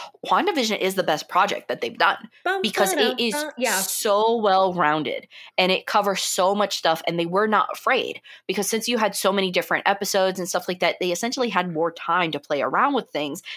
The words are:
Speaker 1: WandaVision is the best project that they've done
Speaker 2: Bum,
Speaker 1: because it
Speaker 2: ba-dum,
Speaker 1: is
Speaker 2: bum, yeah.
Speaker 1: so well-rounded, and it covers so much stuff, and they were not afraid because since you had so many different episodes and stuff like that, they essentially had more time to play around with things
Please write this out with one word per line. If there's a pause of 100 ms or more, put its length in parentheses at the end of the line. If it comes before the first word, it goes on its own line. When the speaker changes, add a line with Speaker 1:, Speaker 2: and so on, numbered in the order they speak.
(260)
Speaker 1:
WandaVision
is
the
best
project
that
they've
done (160)
Speaker 2:
Bum,
Speaker 1:
because
it
Speaker 2:
ba-dum,
Speaker 1:
is
Speaker 2:
bum,
yeah.
Speaker 1:
so
well-rounded, (320)
and
it
covers
so
much
stuff,
and
they
were
not
afraid (260)
because
since
you
had
so
many
different
episodes
and
stuff
like
that,
they
essentially
had
more
time
to
play
around
with
things (140)